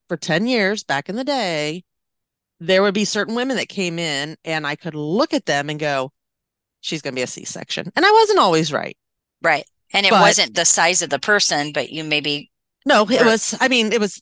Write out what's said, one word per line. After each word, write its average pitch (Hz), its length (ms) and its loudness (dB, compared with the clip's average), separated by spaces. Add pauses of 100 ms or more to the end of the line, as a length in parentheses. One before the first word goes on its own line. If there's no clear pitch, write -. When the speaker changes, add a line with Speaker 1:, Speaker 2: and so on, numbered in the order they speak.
Speaker 1:
for 170 100 -6
ten 170 280 -2
years 214 380 -2
back - 240 -4
in 190 80 -8
the 262 80 -6
day, 180 600 -4 (720)
there 185 240 2
would 202 120 2
be 208 120 0
certain 208 280 -4
women 254 220 -2
that - 140 -4
came 175 280 -6
in 151 460 -6
and 156 220 -4
I 147 100 -4
could 156 180 -10
look 160 380 -2
at 302 140 -4
them 143 240 -2
and 151 100 -6
go, 139 320 -4 (720)
"She's 165 180 -8
gonna 131 160 -8
be 127 60 -2
a 123 40 -4
C-section." - 680 -8
And 311 80 4
I 403 80 6
wasn't 427 280 4
always 160 300 4
right. - 280 -6 (420)
Speaker 2:
Right. 156 240 0 (300)
And 196 100 2
it 196 60 6
Speaker 1:
But 202 100 6
Speaker 2:
wasn't 175 340 4
the 170 120 2
size 180 340 2
of 170 80 -4
the 175 100 -2
person, 160 540 0
but 135 180 -4
you 156 140 -8
maybe 147 460 -4 (340)
Speaker 1:
No, 214 240 4
it 254 120 2
Speaker 2:
were 247 60 6
Speaker 1:
was, 226 340 2
I 254 80 2
mean, 226 260 0
it 233 60 2
was 208 220 -4